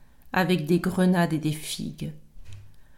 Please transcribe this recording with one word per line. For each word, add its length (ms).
avec 320
des 140
grenades 520
et 60
des 160
figues. 580